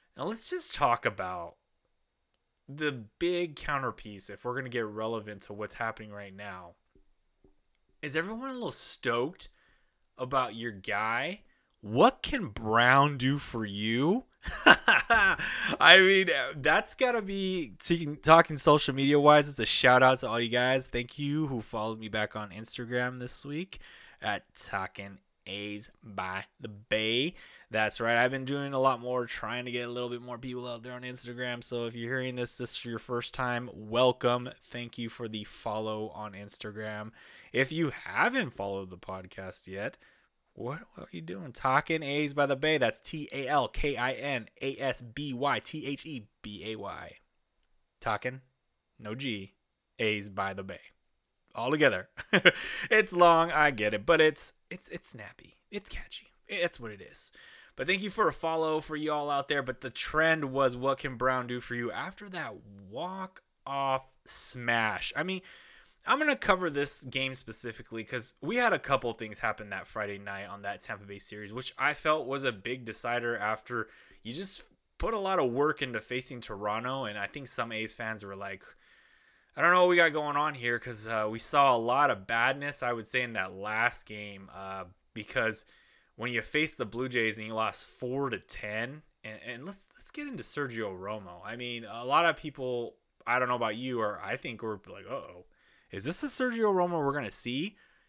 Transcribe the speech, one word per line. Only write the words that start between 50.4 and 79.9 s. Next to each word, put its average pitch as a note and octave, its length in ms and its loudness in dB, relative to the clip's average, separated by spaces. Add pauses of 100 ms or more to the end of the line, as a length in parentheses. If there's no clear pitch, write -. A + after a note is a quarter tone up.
the G2 100 -8
Bay. F#2+ 180 -12 (760)
All A#2+ 160 -2
together. C3+ 380 4 (240)
<laughs> F#3+ 80 6 (480)
It's G#3+ 240 4
long, E3+ 380 8
I D3+ 200 6
get G#2+ 220 0
it, G#2 120 -4
but D#3+ 140 6
it's, D#3 320 4 (180)
it's, - 200 -12
it's - 180 -10
snappy. - 500 -12 (120)
It's - 180 -10
catchy. - 460 -12 (160)
It's F3 320 -2
what A2+ 100 -10
it G2+ 100 -16
is. - 300 -14 (460)
But C3+ 100 -4
thank F#3+ 140 2
you G#3 80 -4
for G3+ 180 2
a C#3+ 60 2
follow D#3+ 480 0
for D3+ 160 -8
y'all D3+ 320 -2
out C#3 180 0
there. C#3+ 160 0
But B2 160 -6
the C3 100 -10
trend D#3 640 2
was, C3 240 4
what C3 240 0
can C3 160 -6
Brown B2+ 320 0
do B2 140 -4
for A#2+ 140 -8
you A#2+ 160 -2
after F3 380 -8
that D3+ 260 -8 (340)
walk-off C#3 1120 -4 (220)
smash? A#2 920 0
I D3+ 80 0
mean, F#3 180 -4 (640)
I'm C4 140 4
gonna D4+ 160 2
cover F#3 340 2
this C#3+ 340 0
game C3 320 -4
specifically A2+ 680 -8
'cause A#2 380 -4
we F3 140 -4
had A#3+ 180 4
a D3+ 60 2
couple C3 340 0
things G#2+ 260 -10
happen G#2+ 300 -2
that F#2+ 160 -8
Friday G2+ 320 -6
night G2 300 -10
on G2+ 160 -12
that G2+ 180 -6
Tampa G#2 240 -8
Bay G2+ 140 -12
series, G#2 340 -8
which B2 240 -6
I C#3+ 160 2
felt D#3 340 0
was C3+ 160 -2
a C3 80 2
big A#2 340 -8
decider A#2 520 -2
after A2 500 -4 (360)
you A#2 100 -10
just F3+ 300 -4 (340)
put G#3 160 -2
a A3 60 -2
lot F#3+ 200 2
of C3 120 4
work D3 300 0
into B2 200 -4
facing B2 400 -6
Toronto. A2+ 640 -4
And G#2 140 -6
I G2+ 80 -4
think C#3 200 -12
some A#2 240 -4
A's A2 240 -4
fans A2 300 -8
were G2 100 -12
like, G2 280 -12 (920)
"I C#3+ 60 -6
don't E3+ 100 6
know F3+ 100 8
what F3+ 80 10
we F3+ 60 6